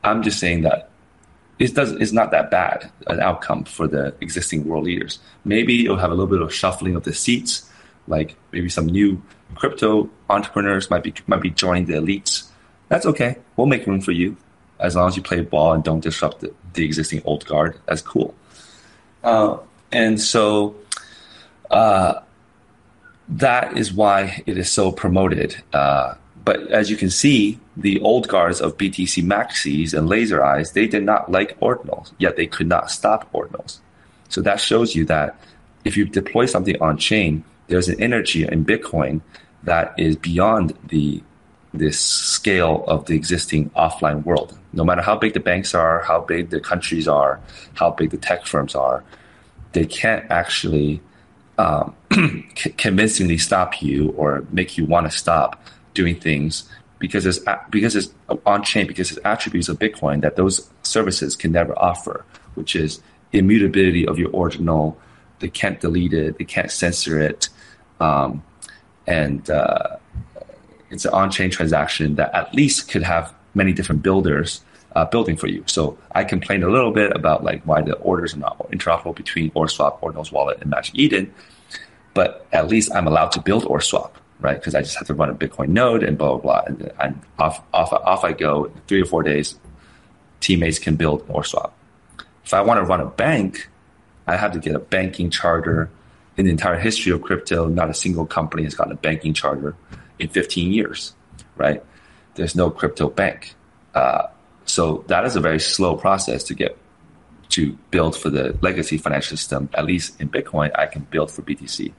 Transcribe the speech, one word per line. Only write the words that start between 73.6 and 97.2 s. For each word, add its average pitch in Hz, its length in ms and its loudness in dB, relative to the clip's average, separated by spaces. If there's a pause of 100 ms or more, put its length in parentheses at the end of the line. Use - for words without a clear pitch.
different 80 300 0
builders, 90 600 2 (320)
uh, 82 100 4
building 98 320 0
for - 120 -4
you. 50 180 -6
So - 320 -2 (140)
I 98 120 0
complained 92 380 -2
a 87 80 2
little 117 220 2
bit 104 220 2
about, - 300 2
like, 82 200 -4
why 78 180 2
the - 140 -2
orders 87 380 -2
are 73 40 -12
not 69 200 -6 (120)
interoperable 85 440 -2
between - 360 -4
Orswap, 78 500 0
Ordinals 78 300 -8
Wallet, 69 300 -2
and 71 100 -6
Magic 65 240 -6
Eden, 120 400 0 (800)
but - 380 0
at 82 160 2
least 107 260 2
I'm 87 120 0
allowed 80 260 2
to - 80 -4
build 101 240 0
Orswap, - 480 -2 (280)
right? 71 220 -2
'Cause 80 120 -6
I 71 60 2
just - 160 -8
have - 120 -10
to 76 60 -4
run 73 140 0
a 67 60 -4
Bitcoin 73 340 -4
node 117 340 4
and 73 140 0
blah, 69 200 2
blah, 64 40 -6
blah. 64 260 2
And, - 340 -10
and 69 200 -4 (180)
off, 78 220 0 (140)
off, 85 180 2
off - 320 2
I 85 80 0
go. 73 380 0 (160)
Three 98 160 2
or 85 40 2
four 82 160 0
days, 73 360 0 (840)
teammates 85 380 2
can 78 180 0
build 76 320 0
Orswap. - 440 -4 (720)
If - 100 -4
I 98 60 4
wanna 104 240 4
run 87 160 2
a - 60 -4
bank, 113 640 -2 (580)
I 85 100 0
have 101 160 -2
to 85 60 -6
get 78 160 -4
a 76 40 -2
banking 90 500 -2
charter. 82 640 0 (460)
In 98 80 2
the 90 80 4
entire 85 260 0
history 107 320 -2
of 85 100 2